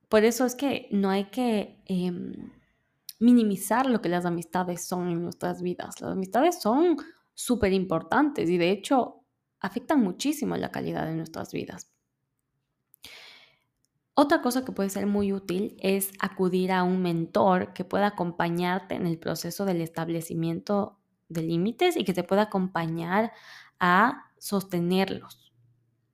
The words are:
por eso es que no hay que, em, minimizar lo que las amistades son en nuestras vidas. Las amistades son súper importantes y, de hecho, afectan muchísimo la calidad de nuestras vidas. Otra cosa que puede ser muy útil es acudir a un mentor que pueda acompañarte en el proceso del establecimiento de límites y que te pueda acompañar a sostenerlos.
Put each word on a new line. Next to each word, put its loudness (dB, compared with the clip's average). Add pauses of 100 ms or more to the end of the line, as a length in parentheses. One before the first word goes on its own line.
por 6
eso 2
es 0
que -4
no 2
hay 0
que, -2
em, -4 (680)
minimizar 4
lo 2
que -2
las 0
amistades -2
son -4
en -2
nuestras -6
vidas. -6
Las -6
amistades 0
son 4 (380)
súper 0
importantes 0
y, 2
de 4
hecho, 0 (360)
afectan 0
muchísimo -2
la -4
calidad -4
de -6
nuestras -8
vidas. -10 (2250)
Otra 4
cosa -2
que -8
puede -4
ser -4
muy 0
útil -4
es 0
acudir 0
a 2
un 2
mentor 2
que -8
pueda 0
acompañarte -2
en -4
el -2
proceso -6
del 0
establecimiento -4 (300)
de -4
límites 0
y -2
que 0
te -2
pueda 2
acompañar -2 (460)
a 4 (120)
sostenerlos. -2 (640)